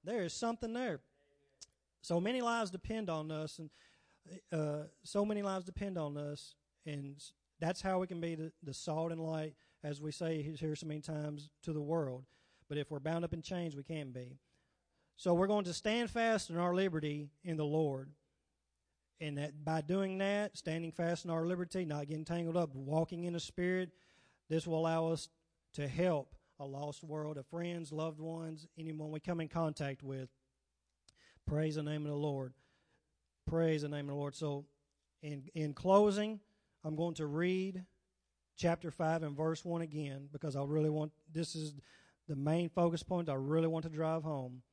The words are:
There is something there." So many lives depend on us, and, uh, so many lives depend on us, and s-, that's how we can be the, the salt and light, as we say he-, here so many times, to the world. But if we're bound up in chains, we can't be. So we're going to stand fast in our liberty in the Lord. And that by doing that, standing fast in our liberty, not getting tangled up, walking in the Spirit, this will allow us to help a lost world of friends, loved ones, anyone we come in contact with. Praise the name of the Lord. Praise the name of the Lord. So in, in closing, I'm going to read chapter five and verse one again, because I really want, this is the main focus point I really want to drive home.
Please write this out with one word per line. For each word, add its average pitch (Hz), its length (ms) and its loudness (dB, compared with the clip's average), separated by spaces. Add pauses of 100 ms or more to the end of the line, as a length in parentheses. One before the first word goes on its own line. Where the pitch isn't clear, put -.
There 208 180 0
is 170 100 -2
something 233 400 -2
there." 233 280 -2 (1000)
So 170 180 2
many 240 220 2
lives 233 280 2
depend 202 400 -4
on 156 200 -2
us, 156 280 -4
and, 156 120 -12 (800)
uh, 151 320 0 (180)
so 208 220 0
many 208 180 0
lives 190 220 -2
depend 190 340 -4
on 147 180 -2
us, 147 380 -8 (300)
and 143 320 -8
s-, - 160 -16 (260)
that's 170 220 -2
how 190 180 0
we 185 80 0
can 175 140 -6
be 170 160 -2
the, 160 160 -6 (100)
the 143 120 -8
salt 165 360 -2
and 165 100 -4
light, 156 340 -2 (280)
as 147 180 -6
we 151 120 -4
say 160 300 -2
he-, 151 100 -4
here 151 240 -2
so 165 100 -8
many 151 140 -4
times, 151 500 -6 (120)
to 165 100 -4
the 151 80 0
world. 143 440 0 (440)
But 147 100 -2
if 143 120 -4
we're 147 100 -6
bound 165 240 0
up 160 80 -2
in 165 100 -4
chains, 170 340 -4
we 139 60 -8
can't 147 300 -6
be. 127 260 -10 (800)
So 175 180 4
we're 185 120 6
going 208 180 4
to 175 80 -2
stand 220 380 2
fast 226 400 2
in 165 80 0
our 175 160 4
liberty 151 560 0 (140)
in 165 120 0
the 156 80 2
Lord. 143 460 2 (1080)
And 147 180 -2
that 147 260 -6
by 160 160 2
doing 190 380 2
that, 202 400 2
standing 165 340 -4
fast 170 320 0
in 175 60 -4
our 165 160 2
liberty, 180 380 0
not 147 240 -2
getting 156 160 -2
tangled 170 320 0
up, 156 180 2
walking 156 500 0
in 175 80 0
the 170 80 0
Spirit, 180 500 0 (600)
this 160 160 2
will 160 120 2
allow 165 280 4
us 165 220 0 (460)
to 147 140 -2
help 160 460 2 (240)
a 143 60 -8
lost 139 380 -6
world 151 360 -4
of 135 80 -10
friends, 170 460 -4
loved 156 280 -2
ones, 160 460 -6 (120)
anyone 156 320 -6
we 156 100 -4
come 170 200 -2
in 156 80 -2
contact 151 540 0
with. 135 260 -6 (1160)
Praise 151 300 2
the 156 60 -2
name 151 220 -2
of 147 60 -2
the 147 80 0
Lord. 139 340 0 (920)
Praise 160 360 4
the 147 60 -2
name 147 180 -2
of 143 80 -4
the - 0 -
Lord. 143 200 -2
So 143 320 -2 (560)
in, 143 220 -8 (100)
in 151 180 0
closing, 208 680 6 (440)
I'm 156 120 -2
going 170 180 0
to 156 120 -2
read 185 580 0 (720)
chapter 170 340 2
five 160 320 2
and 147 140 -4
verse 160 280 0
one 170 180 0
again, 143 500 -6
because 147 240 -4
I 139 80 0
really 151 260 4
want, 151 220 0 (200)
this 160 220 -2
is 156 200 -4 (540)
the 143 80 -2
main 160 320 2
focus 165 340 2
point 170 260 0
I 143 60 0
really 151 340 4
want 160 160 0
to 165 60 -6
drive 160 340 0
home. 127 380 -4 (100)